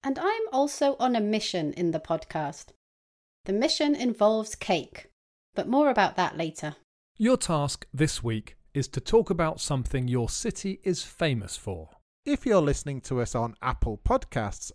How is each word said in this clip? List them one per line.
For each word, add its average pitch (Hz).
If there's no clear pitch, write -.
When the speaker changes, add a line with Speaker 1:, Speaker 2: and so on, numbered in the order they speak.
Speaker 1:
And 269
I'm 427
also 277
on 247
a 226
mission 208
in 170
the 160
podcast. 156
The 196
mission 294
involves 220
cake, -
but 190
more 277
about 214
that 180
later. 156
Speaker 2:
Your 247
task 147
this 151
week 113
is 139
to -
talk -
about 165
something 127
your 120
city -
is 180
famous 120
for. 85
Speaker 3:
If 285
you're 202
listening 143
to 123
us 113
on 117
Apple 117
Podcasts -